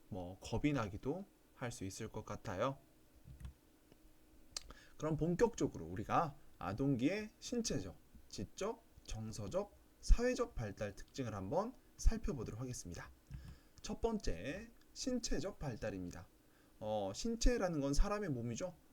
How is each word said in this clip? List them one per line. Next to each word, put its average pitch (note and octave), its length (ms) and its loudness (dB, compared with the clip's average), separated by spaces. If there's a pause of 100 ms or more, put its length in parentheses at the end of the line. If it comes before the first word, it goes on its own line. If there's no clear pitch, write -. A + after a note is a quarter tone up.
뭐, F2+ 300 -6
겁이 C#3+ 340 2
나기도 B2+ 520 -2 (300)
할 A#2+ 160 -4
수 - 120 -8
있을 G2+ 240 -6
것 G#2+ 180 -10
같아요. A2 520 -2 (2250)
그럼 D3+ 200 -2
본격적으로 E3+ 680 2
우리가 A2 500 0 (220)
아동기의 C#3 720 0 (100)
신체적, A#2 560 -2 (340)
지적, - 540 -6 (200)
정서적, A2 720 -4 (240)
사회적 B3 540 6
발달 G2+ 400 -4
특징을 A2+ 400 -6
한번 C#3+ 380 -2 (240)
살펴보도록 C#3 640 2
하겠습니다. B2 520 -8 (720)
첫 - 200 -4
번째, G3 680 -2 (220)
신체적 - 640 -2
발달입니다. G2 680 -4 (520)
어, G#2+ 340 0
신체라는 A3+ 680 4
건 C#3 120 2
사람의 G3+ 360 4
몸이죠. B2 440 -2 (200)